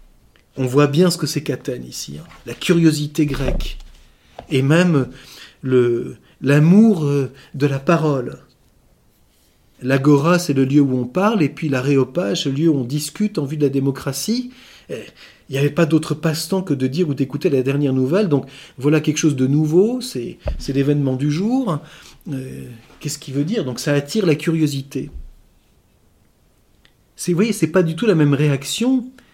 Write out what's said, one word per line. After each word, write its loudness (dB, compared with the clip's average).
On -2
voit 4
bien 4
ce -2
que -4
c'est -4
qu'Athènes -8
ici, -14
hein. -20
La -10
curiosité 2
grecque. -2
Et 0
même 2
le, 2
l'amour, 6
euh, 0
de -2
la 0
parole. 0
L'agora, 4
c'est 0
le 4
lieu 4
où 2
on 0
parle, 0
et 2
puis -6
l'aréopage, 0
le -2
lieu 2
où 2
on -2
discute -4
en -4
vue -8
de 0
la 4
démocratie. -4
Et -12
il -12
n'y -2
avait 2
pas -2
d'autre 0
passe-temps -4
que -4
de -2
dire -2
ou -2
d'écouter -4
la 0
dernière 0
nouvelle. 0
Donc 0
voilà 2
quelque -2
chose 2
de 0
nouveau, 2
c'est, -10
c'est -8
l'événement 0
du -2
jour, -2
euh, -10
qu'est-ce -8
qu'il -14
veut 0
dire ? -2
Donc -8
ça 0
attire 0
la 4
curiosité. -2
C'est, -2
vous 0
voyez, 2
c'est -2
pas 2
du -2
tout -2
la 4
même 4
réaction 0